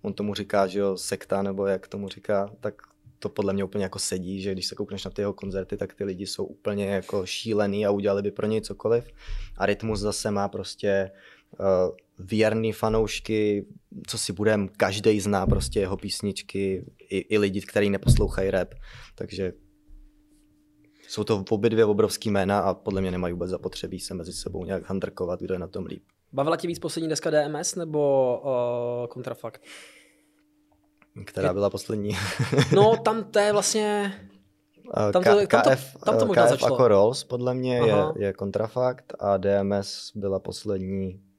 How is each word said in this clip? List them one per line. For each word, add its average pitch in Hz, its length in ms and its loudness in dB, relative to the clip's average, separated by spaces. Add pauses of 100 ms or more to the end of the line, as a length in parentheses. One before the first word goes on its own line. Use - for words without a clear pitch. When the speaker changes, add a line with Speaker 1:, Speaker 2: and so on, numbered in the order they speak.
Speaker 1:
on 101 100 -6
tomu 101 220 -4
říká, 101 320 2
že 92 120 -4
jo, 98 180 2
sekta, - 460 -4
nebo 98 240 -2
jak 95 220 -2
tomu 101 200 -8
říká, 101 420 -2 (100)
tak 104 140 -6 (440)
to - 100 -8
podle 101 240 -2
mě 98 120 0
úplně 95 200 -4
jako 95 140 -8
sedí, 92 440 -6
že 98 100 -4
když 92 140 -6
se - 80 -8
koukneš 101 300 -8
na 95 60 -8
ty 104 120 -6
jeho 101 100 -2
koncerty, 95 440 -6
tak 98 180 -8
ty 101 100 -6
lidi 95 220 -6
jsou 98 180 -6
úplně 101 420 -4
jako 98 400 -2
šílený 104 600 -2
a 101 40 4
udělali 101 320 2
by 101 80 -2
pro 107 160 -6
něj 110 140 0
cokoliv. 113 440 -2 (520)
A 95 100 0
Rytmus 104 340 -2
zase 104 300 -2
má 101 180 0
prostě, 98 400 -6 (720)
eh, 92 300 4 (280)
věrný 107 540 2
fanoušky, 107 920 0 (400)
co - 120 -6
si - 140 -4
budem, 104 440 2
každej 104 440 2
zná 98 260 0
prostě - 340 0
jeho 95 160 -2
písničky, 98 880 -6 (260)
i, 95 80 -2
i 107 200 0
lidi, 98 220 0
který 104 300 0
neposlouchají 98 600 2
rap. 92 240 -2 (400)
Takže 92 380 -6 (1600)
jsou 107 160 -6
to 101 260 0
obě 110 200 2
dvě 110 140 6
obrovský 107 460 2
jména 98 300 4
a 92 140 2
podle 98 260 -4
mě 92 100 -2
nemají 90 220 -2
vůbec 87 180 -6
zapotřebí 90 500 -6
se - 140 -10
mezi 85 180 -10
sebou 90 320 -8
nějak 90 240 -6
handrkovat, 90 520 -4
kdo 92 140 -4
je 90 40 -4
na 87 80 -8
tom 92 200 -10
líp. - 160 -14 (300)
Speaker 2:
Bavila 147 240 0
tě 175 120 -6
víc 170 100 -6
poslední 165 300 -6
deska 156 220 -2
D 151 140 4
M 151 120 -4
S 143 180 -4
nebo, 143 680 2 (600)
eh, 120 40 -8
Kontrafakt? 120 540 -12 (1600)
Speaker 1:
Která 95 240 -2
Speaker 2:
Je- 90 60 0
Speaker 1:
byla 101 160 2
poslední? 104 400 -6 (640)
Speaker 2:
No, 214 220 8
tam 220 280 -2
to - 140 0
je 208 140 4
vlastně, 208 600 0 (960)
Speaker 1:
Eh, 104 40 0
Speaker 2:
tam 180 120 4
to, - 60 8 (160)
Speaker 1:
K-, - 0 -
Speaker 2:
tam 117 160 4
to, 107 80 6
Speaker 1:
K - 20 6
F, - 320 -2
Speaker 2:
tam 156 140 4
to 110 60 6
Speaker 1:
eh, - 40 4
Speaker 2:
možná 165 140 6
Speaker 1:
K 117 40 8
F 120 40 8
Speaker 2:
začalo. 123 240 2
Speaker 1:
Ako 123 140 6
Rolls, 104 360 6
podle 123 300 -2
mě, 127 220 0
je, 120 160 4
Speaker 2:
Aha. 101 240 4
Speaker 1:
je 101 160 0
Kontrafakt 110 840 -2
a 101 180 2
D 98 240 2
M 98 120 0
S - 420 -4
byla 98 240 -2
poslední. 95 840 -6 (180)